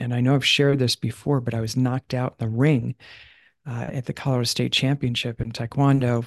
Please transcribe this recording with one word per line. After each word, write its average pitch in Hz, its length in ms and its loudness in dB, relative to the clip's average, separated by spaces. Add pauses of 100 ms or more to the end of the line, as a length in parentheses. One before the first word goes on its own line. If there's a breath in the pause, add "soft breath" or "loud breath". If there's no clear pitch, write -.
and 120 120 -4
I 120 80 0
know 127 140 4
I've 131 100 2
shared 139 360 4
this 123 160 0
before, 135 440 -2
but 120 140 -4
I 113 60 -2
was 110 160 -4
knocked 127 380 -2
out 127 260 -4
in 117 60 -2
the 110 40 -2
ring, 123 460 2 (720 loud breath)
uh, 120 280 -6
at 131 100 -6
the - 80 -6
Colorado 127 320 0
State 123 280 -2
Championship 127 680 -2
in 113 100 -6
Taekwondo 120 760 2